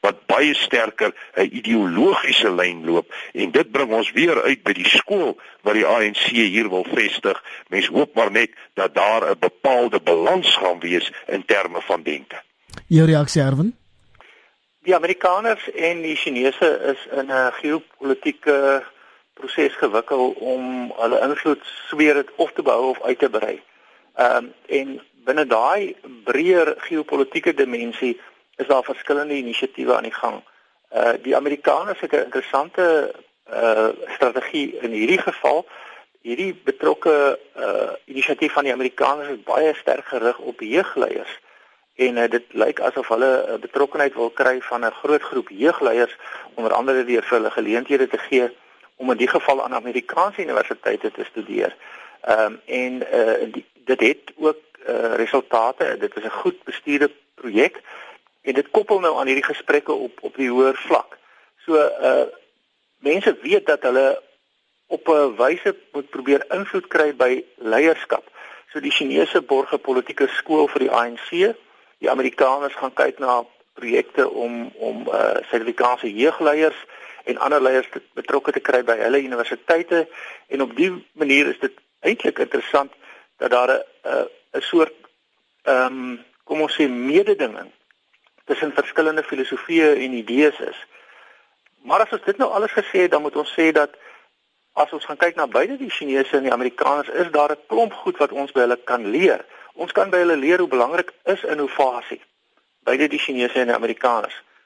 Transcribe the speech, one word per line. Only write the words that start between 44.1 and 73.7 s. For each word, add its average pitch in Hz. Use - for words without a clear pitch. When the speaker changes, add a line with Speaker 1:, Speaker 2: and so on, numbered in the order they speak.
Speaker 3:
wil 117
kry 127
van 120
'n 110
groot 147
groep -
jeugleiers, 120
onder 113
andere 131
deur 120
vir 120
hulle 110
geleenthede 123
te 110
gee 123
om 127
in 113
die 123
geval 139
aan 127
Amerikaanse 127
universiteite 110
te 107
studeer. 101
Ehm, 110
en, 127
eh, 113
die, -
dit 127
het -
ook, 156
eh, 117
resultate. 117
Dit 104
is 107
'n 107
goed -
bestuurde 143
projek 120
en 131
dit 139
koppel 208
nou 156
aan 135
hierdie 135
gesprekke 147
op, 127
op -
die 131
hoër 131
vlak. -
So, 165
eh, 131
mense 185
weet 196
dat 151
hulle 135
op -
'n 147
wyse 165
moet 143
probeer 135
invloed 190
kry 151
by 127
leierskap. 127
So 151
die 139
Chinese 151
borg 135
'n 147
politieke 135
skool 156
vir -
die 131
A 117
N 120
C. 190
Die -
Amerikaners 135
gaan 127
kyk 135
na 123